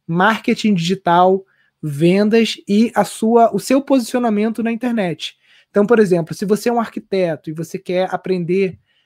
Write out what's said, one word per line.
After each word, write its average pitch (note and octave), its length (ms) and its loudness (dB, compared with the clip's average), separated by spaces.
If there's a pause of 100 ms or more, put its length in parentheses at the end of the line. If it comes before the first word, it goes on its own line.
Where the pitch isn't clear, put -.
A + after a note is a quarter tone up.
marketing G#3 640 0
digital, F3+ 720 2 (380)
vendas G3 760 2 (120)
e A3 280 2
a G3+ 80 2
sua, A3+ 500 2
o G3+ 60 -2
seu C4+ 220 0
posicionamento A#3 840 -2
na A3+ 80 -2
internet. A3 640 -4 (340)
Então, G3+ 160 2
por A3+ 140 4
exemplo, E3+ 340 2
se G#3 120 -8
você G#3 240 -2
é A#3 40 0
um A#3+ 60 -2
arquiteto F#3 680 -4
e D#3 40 -8
você E3 260 -10
quer F#3 340 -4
aprender F3+ 640 -2 (280)